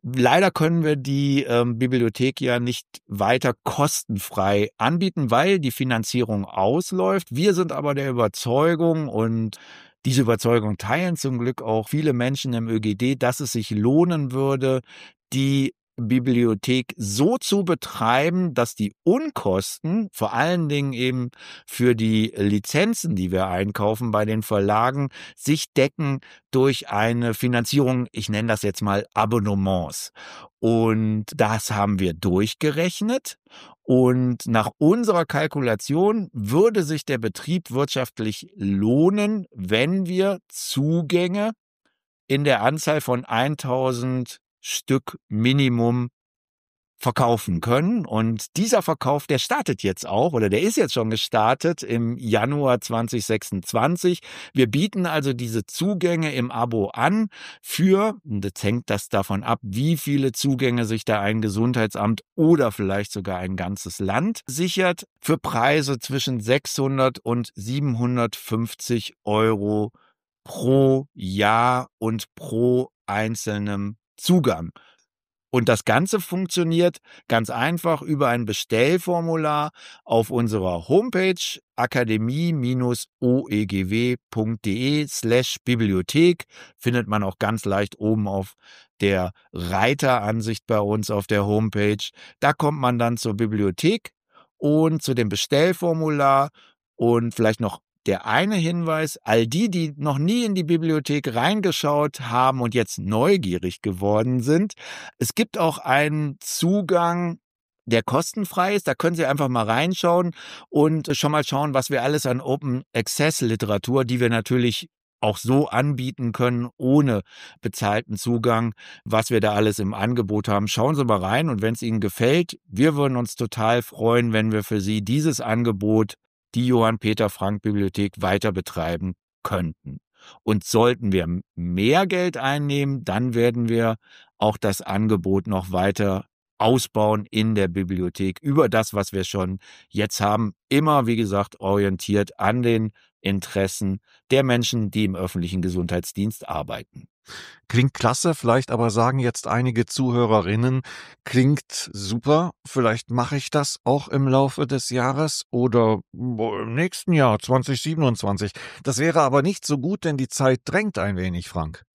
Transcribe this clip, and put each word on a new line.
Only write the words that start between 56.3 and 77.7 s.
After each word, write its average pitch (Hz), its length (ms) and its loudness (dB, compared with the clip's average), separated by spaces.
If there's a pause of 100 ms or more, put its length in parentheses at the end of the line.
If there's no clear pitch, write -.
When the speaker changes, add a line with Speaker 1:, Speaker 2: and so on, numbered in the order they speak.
Speaker 1:
im 123 160 -2
Abo 117 380 -2
an 190 400 0 (340)
für, 196 640 2
und 104 200 -4
jetzt - 200 -6
hängt 117 260 0
das 101 180 -2
davon 98 360 -2
ab, 110 180 -2
wie 123 340 0
viele 139 360 0
Zugänge 123 520 0
sich 110 200 -4
da 107 160 0
ein 107 220 0
Gesundheitsamt 110 800 0 (120)
oder 156 380 4
vielleicht 98 400 -2
sogar 95 260 -6
ein 92 160 -4
ganzes 92 460 -8
Land 120 480 -2
sichert, 175 580 -2 (140)
für 156 180 0
Preise 135 640 0
zwischen 131 400 -4
sechshundert 131 800 0
und 117 340 -2
siebenhundertfünfzig 120 1600 -2 (100)
Euro 107 680 0 (500)
pro 135 720 2
Jahr 113 720 2 (120)
und 113 260 -4 (100)
pro 123 540 0 (180)
einzelnem 104 880 -4 (200)
Zugang. 110 540 2 (800)
Und 127 180 2
das 117 160 2
Ganze 175 360 2
funktioniert 175 800 0 (300)
ganz 113 200 0
einfach 151 540 -2